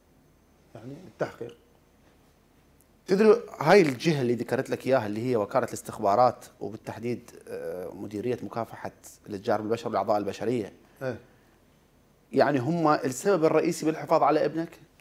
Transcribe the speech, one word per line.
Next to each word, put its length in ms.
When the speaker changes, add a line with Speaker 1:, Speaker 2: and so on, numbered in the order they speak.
Speaker 1:
يعني 200
التحقيق. 480
Speaker 2:
تدري 300
هاي 220
الجهة 400
اللي 120
ذكرت 360
لك 160
إياها، 200
اللي 240
هي 60
وكالة 300
الاستخبارات 800
وبالتحديد، 680
آه، 460
مديرية 480
مكافحة 500
الإتجار 340
بالبشر 280
والأعضاء 300
البشرية، 540
Speaker 1:
إيه. 160
Speaker 2:
يعني 260
هم 300
السبب 560
الرئيسي 420
بالحفاظ 360
على 220
ابنك؟ 340